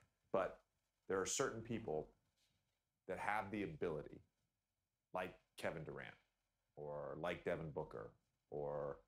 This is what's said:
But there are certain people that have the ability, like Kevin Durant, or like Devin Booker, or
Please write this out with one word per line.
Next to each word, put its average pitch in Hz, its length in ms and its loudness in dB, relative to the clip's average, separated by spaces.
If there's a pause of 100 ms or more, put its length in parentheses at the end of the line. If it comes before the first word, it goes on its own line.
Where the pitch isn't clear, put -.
(320)
But - 280 2 (500)
there 95 100 6
are 92 60 4
certain 117 360 2
people 78 480 0 (1000)
that 90 120 -2
have 104 320 2
the 107 120 0
ability, 80 580 -2 (920)
like 92 200 0 (240)
Kevin 82 260 0
Durant, 67 300 -6 (640)
or 73 460 -4
like 85 220 0
Devin 82 300 2
Booker, 67 380 -4 (380)
or 71 480 0 (100)